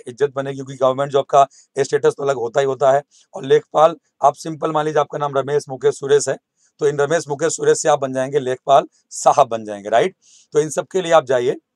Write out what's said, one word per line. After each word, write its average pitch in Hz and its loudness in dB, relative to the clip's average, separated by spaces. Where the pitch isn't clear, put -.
इज्जत 127 -2
बने, 139 -6
क्योंकि 135 -12
government 131 0
job 135 0
का 139 4
status 147 0
तो - -10
अलग 139 0
होता 120 -4
ही 139 0
होता 135 2
है। 143 2
और 190 -12
लेखपाल, 151 2
आप 139 4
simple 165 -8
मान 151 -2
लीजिए 151 0
आपका 147 -4
नाम 143 -4
रमेश, 143 -2
मुकेश, 135 -2
सुरेश 139 0
है, 143 -4
तो 151 0
इन 143 0
रमेश, 143 -2
मुकेश, 147 -4
सुरेश 156 0
से 160 0
आप 147 2
बन 131 -6
जाएंगे 135 -4
लेखपाल 135 0
साहब - 2
बन 113 -6
जाएंगे, 104 -10
right? 147 2
तो 151 4
इन 151 0
सब 156 -6
के 185 -2
लिए 165 -4
आप 156 4
जाइए, 123 0